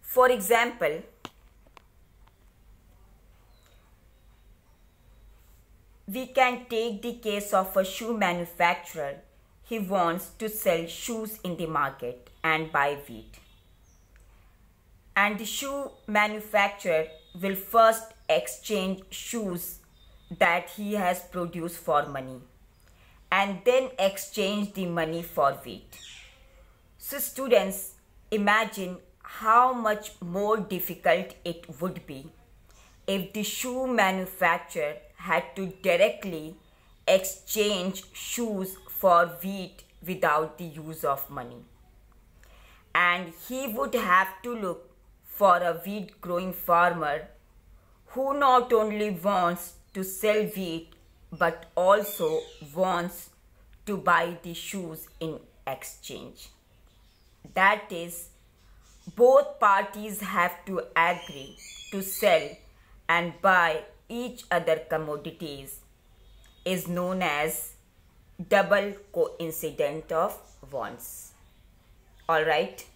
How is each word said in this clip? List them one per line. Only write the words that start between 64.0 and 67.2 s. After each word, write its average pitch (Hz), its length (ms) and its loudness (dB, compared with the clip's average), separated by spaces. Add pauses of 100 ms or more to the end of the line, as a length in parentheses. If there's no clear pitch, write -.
each 240 440 -8
other 170 240 2 (120)
commodities 151 920 -8 (840)
is 180 220 -2
known 180 360 -2